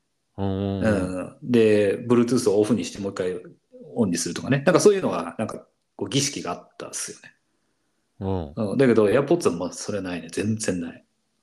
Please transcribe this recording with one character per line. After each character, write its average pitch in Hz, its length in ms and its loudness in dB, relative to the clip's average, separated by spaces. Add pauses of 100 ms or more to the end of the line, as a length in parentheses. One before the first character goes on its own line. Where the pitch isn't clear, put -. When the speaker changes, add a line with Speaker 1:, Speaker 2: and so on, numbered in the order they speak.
(360)
Speaker 1:
う 98 80 -4
ん 98 360 -2
う - 20 -2
ん - 20 -2
う 110 40 2
ん。 92 280 -2
Speaker 2:
う 92 60 -6
ん。 - 200 -14
で、 107 640 4
Bluetooth 120 440 4
を 101 100 4
オ 107 40 6
フ 120 100 2
に 92 100 -2
し - 60 -10
て - 80 -14
も 98 100 -6
う 98 40 -8
一 - 20 -14
回 92 260 -4 (540)
オ 117 100 2
ン 95 60 0
に 85 80 -2
す - 100 -4
る 85 60 -8
と - 80 -8
か - 80 -4
ね。 143 160 2
な 185 60 4
ん - 20 4
か 151 60 6
そ 214 120 8
う - 20 6
い 190 40 -2
う 185 40 -4
の 131 60 0
が、 87 300 -6
な 110 80 -2
ん - 20 -8
か - 180 -12 (300)
こ 104 80 -6
う - 60 -8
儀 113 100 0
式 - 220 -4
が - 100 -6
あ - 40 -8
っ - 200 -20
た - 120 -12
っ - 40 -16
す - 200 -10
よ - 100 -18
ね。 - 120 -20 (880)
Speaker 1:
う 95 420 -6
ん。 101 100 -4
Speaker 2:
う - 20 -6
ん。 117 40 -4
だ 135 80 6
け 120 60 6
ど、 110 140 6
AirPods 139 440 2
は 87 60 -6
ま 90 100 -6
あ 85 60 -10
そ - 200 -10
れ 98 100 -6
な 90 120 -8
い 85 60 -8
ね。 80 100 -16
全 104 260 -4
然 92 260 -4
な 85 120 -12
い。 - 100 -20 (380)